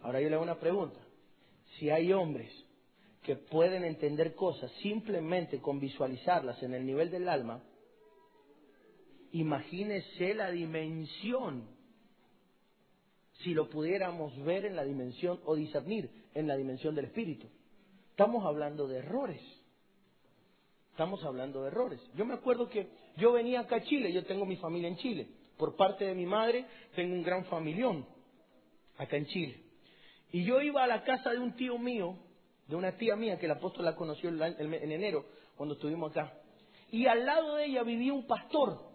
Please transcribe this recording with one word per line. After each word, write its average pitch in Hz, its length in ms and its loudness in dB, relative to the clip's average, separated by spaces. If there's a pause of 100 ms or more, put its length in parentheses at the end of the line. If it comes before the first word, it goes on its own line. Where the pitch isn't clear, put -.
Ahora 123 180 0
yo 156 80 4
le 156 60 2
hago 160 80 2
una 170 160 -2
pregunta. 175 400 0 (800)
Si 147 100 0
hay 165 240 6
hombres 147 380 0 (720)
que 139 120 0
pueden 175 500 2
entender 156 500 2
cosas 170 360 0 (120)
simplemente 180 760 0
con 143 200 0
visualizarlas 135 840 0
en 127 140 -4
el 131 100 -4
nivel 147 240 2
del 180 200 -2
alma, 123 340 -2 (1700)
imagínese 175 1040 -2
la 202 160 -2
dimensión 160 1200 -4 (1700)
si 175 100 -2
lo 151 160 2
pudiéramos 160 760 -2
ver 185 220 0
en 196 100 -4
la 147 100 -2
dimensión 139 600 -4
o 156 100 2
discernir 151 540 -2 (240)
en 156 140 0
la 139 80 2
dimensión 135 400 -2
del 139 100 -2
espíritu. 156 420 -6 (640)
Estamos 214 340 4
hablando 147 420 -2
de 131 120 -4
errores. 185 420 -4 (1500)
Estamos 170 340 -2
hablando 135 380 -6
de 135 40 -4
errores. 175 320 -4 (160)
Yo 190 100 -2
me 247 100 -4
acuerdo 240 340 0
que 196 180 -4 (300)
yo 226 160 8
venía 240 280 4
acá 240 160 0
a - 60 0
Chile, 247 300 2
yo 180 120 2
tengo 196 200 -2
mi 185 120 -2
familia 170 300 -2
en 175 100 -4
Chile. 190 300 -4 (360)
Por 156 140 -2
parte 196 260 4
de 190 100 0
mi 180 120 -2
madre, 226 400 2 (280)
tengo 180 200 0
un 175 100 0
gran 180 220 0
familión 165 600 0 (920)
acá 147 180 -4
en 143 120 0
Chile. 151 360 -4 (680)
Y 175 100 2
yo 247 180 6
iba 285 220 4
a 254 40 4
la 226 180 2
casa 254 260 2
de 240 80 0
un 240 160 -2
tío 247 220 -2
mío, 226 400 -2 (500)
de 147 80 -4
una 185 220 -2
tía 220 180 2
mía, 214 240 -2
que 180 60 -4
el 156 80 2
apóstol 175 320 -4
la 160 100 2
conoció 160 320 -4
el 160 160 0
año, 170 160 -2
el 151 80 -2
me-, 160 160 -4
en 156 80 -4
enero, 170 340 -2 (300)
cuando 143 200 -4
estuvimos 156 360 -4
acá. 151 220 -2 (580)
Y 226 140 4
al 233 200 6
lado 302 300 4
de 302 120 2
ella 254 160 0
vivía 233 280 0
un 269 160 -2
pastor. 233 500 2 (180)